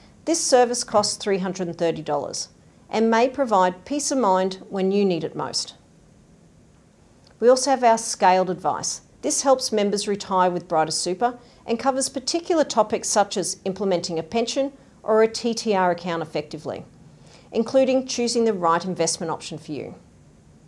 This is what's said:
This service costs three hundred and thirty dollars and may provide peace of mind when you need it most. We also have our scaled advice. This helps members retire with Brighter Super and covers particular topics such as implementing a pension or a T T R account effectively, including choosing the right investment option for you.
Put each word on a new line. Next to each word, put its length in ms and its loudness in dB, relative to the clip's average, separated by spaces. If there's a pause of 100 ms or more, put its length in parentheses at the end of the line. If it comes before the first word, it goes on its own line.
(240)
This 180 0
service 420 2
costs 320 0
three 220 -2
hundred 300 -4
and 80 -8
thirty 260 -2
dollars 460 -6 (400)
and 220 2
may 180 4
provide 560 0
peace 280 -4
of 60 0
mind 500 2
when 240 0
you 120 4
need 200 0
it 100 -8
most. 400 -8 (1700)
We 80 4
also 220 6
have 120 0
our 160 6
scaled 500 2
advice. 520 -4 (220)
This 200 -2
helps 300 2
members 340 0
retire 440 0
with 180 -6
Brighter 240 0
Super 460 -2 (280)
and 120 -2
covers 300 0
particular 560 0
topics 440 0
such 280 0
as 280 -4
implementing 540 -2
a 40 -4
pension 500 -2 (300)
or 200 4
a 60 6
T 240 -4
T 220 -2
R 160 4
account 320 -4
effectively, 640 -8 (680)
including 560 2
choosing 380 0
the 100 2
right 300 0
investment 480 -4
option 260 -10
for 140 -12
you. 240 -10 (720)